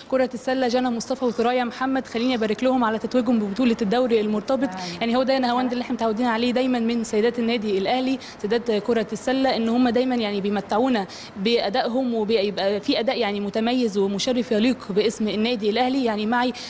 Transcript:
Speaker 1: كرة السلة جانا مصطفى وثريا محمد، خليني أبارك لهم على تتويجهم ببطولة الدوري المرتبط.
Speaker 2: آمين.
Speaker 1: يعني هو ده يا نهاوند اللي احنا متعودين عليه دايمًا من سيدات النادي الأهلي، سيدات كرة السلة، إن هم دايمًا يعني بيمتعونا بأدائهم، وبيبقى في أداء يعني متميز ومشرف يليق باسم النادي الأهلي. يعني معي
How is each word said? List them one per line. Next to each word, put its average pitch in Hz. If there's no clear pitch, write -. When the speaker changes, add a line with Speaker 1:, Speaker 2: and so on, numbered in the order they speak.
Speaker 1:
كرة 262
السلة 262
جانا 247
مصطفى 240
وثريا 247
محمد، 262
خليني 247
أبارك 214
لهم 254
على 220
تتويجهم 233
ببطولة 220
الدوري 233
المرتبط. 214
Speaker 2:
آمين. 180
Speaker 1:
يعني 233
هو 262
ده 254
يا 262
نهاوند 247
اللي 247
احنا 247
متعودين 226
عليه 240
دايمًا 254
من 233
سيدات 233
النادي 220
الأهلي، 254
سيدات 226
كرة 214
السلة، 262
إن 226
هم 247
دايمًا 247
يعني 208
بيمتعونا 208
بأدائهم، 233
وبيبقى 202
في -
أداء 233
يعني 202
متميز 220
ومشرف 202
يليق 220
باسم 214
النادي 214
الأهلي. 254
يعني 214
معي 240